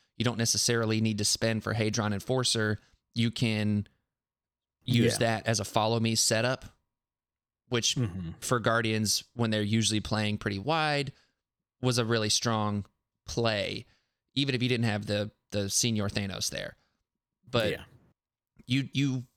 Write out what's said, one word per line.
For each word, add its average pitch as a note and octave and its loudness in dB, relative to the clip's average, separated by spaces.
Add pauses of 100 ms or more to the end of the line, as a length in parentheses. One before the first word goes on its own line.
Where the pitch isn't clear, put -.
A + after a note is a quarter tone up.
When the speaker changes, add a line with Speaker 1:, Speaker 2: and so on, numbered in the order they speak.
(200)
Speaker 1:
you A2+ 0
don't A#2 0
necessarily A2+ 2
need A2 2
to G#2 -2
spend A2+ 0
for G#2 -4
Hadron G#2+ 0
Enforcer. G#2+ 0 (360)
You A#2 2
can G#2+ 0 (960)
use A#2+ 4
Speaker 2:
Yeah. - -4
Speaker 1:
that A2+ 0
as A2+ 0
a G2+ -4
follow A2+ 0
me A2+ 2
setup, A#2 0 (1040)
which A#2 0
Speaker 2:
Mm-hmm. F2+ -4
Speaker 1:
for B2 0
Guardians, A2 2 (100)
when A#2 0
they're G#2+ 0
usually A2 2
playing G#2 -2
pretty G2+ -4
wide, C#3+ -2 (680)
was B2 2
a A#2+ 2
really A2 2
strong G#2 0 (400)
play, G#2+ -2 (480)
even C#3 2
if A#2+ 0
you B2+ 2
didn't A#2+ 2
have G#2 0
the, G#2 -2 (220)
the G2+ -2
Senior G#2+ 0
Thanos G2+ -4
there. - -8 (720)
But A2 2
Speaker 2:
Yeah. - -6 (840)
Speaker 1:
you, B2+ 0
you C3 -2 (120)